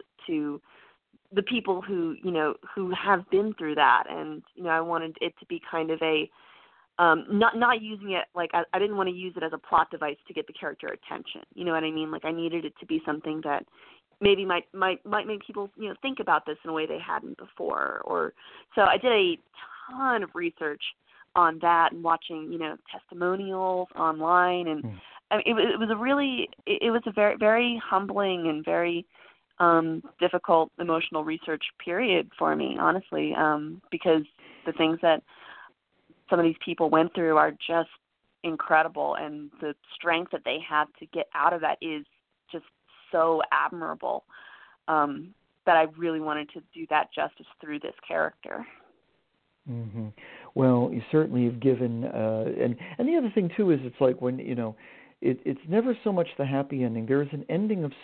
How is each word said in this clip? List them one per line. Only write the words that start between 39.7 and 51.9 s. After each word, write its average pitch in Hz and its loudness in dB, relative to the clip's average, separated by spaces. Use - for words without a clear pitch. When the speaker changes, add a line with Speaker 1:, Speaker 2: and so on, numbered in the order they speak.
Speaker 1:
strength 170 0
that 156 -6
they 127 -2
have 151 2
to 165 -18
get 165 -6
out 156 4
of 170 -4
that 151 0
is 156 -8
just 165 -12
so 165 4
admirable, 156 -2
um, 151 0
that 170 8
I 160 8
really 160 -2
wanted 151 -4
to 165 -14
do 165 -12
that - 0
justice 151 -6
through 151 -10
this - -10
character. 160 -6
Speaker 2:
Mm-hmm. 113 -8
Well, 127 6
you 113 -4
certainly 156 4
have 120 0
given, 120 2